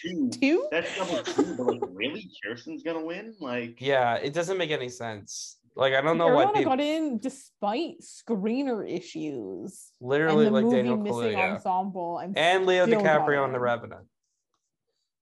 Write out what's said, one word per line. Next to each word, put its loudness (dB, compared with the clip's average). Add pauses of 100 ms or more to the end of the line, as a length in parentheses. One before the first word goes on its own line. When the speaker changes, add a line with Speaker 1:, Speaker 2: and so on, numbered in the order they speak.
Speaker 1:
two. -2
Speaker 2:
two? 2
Speaker 1:
That's -2
number -2
two, 0
but, -4
like, 0 (120)
really? -6 (160)
Kirsten's -10
gonna -4
win? -10
Like -6
Speaker 3:
Yeah, 2
it -4
doesn't -2
make -2
any -4
sense. -12 (180)
Like, 2
I 4
don't 2
know 4
Speaker 2:
Ariana 6
Speaker 3:
why 6
people 2
Speaker 2:
got 2
in -2
despite -6
screener -4
issues. -8
Speaker 3:
Literally, 4
Speaker 2:
And 4
the 4
Speaker 3:
like, 4
Speaker 2:
movie 4
Speaker 3:
Daniel 2
Speaker 2:
Missing -2
Speaker 3:
Kaluuya. 0
Speaker 2:
Ensemble -4
and -8
Speaker 3:
And 4
Leo 6
Speaker 2:
still 4
got 6
Speaker 3:
DiCaprio 2
on 0
The -4
Speaker 2:
in. -2
Speaker 3:
Revenant. -4 (1160)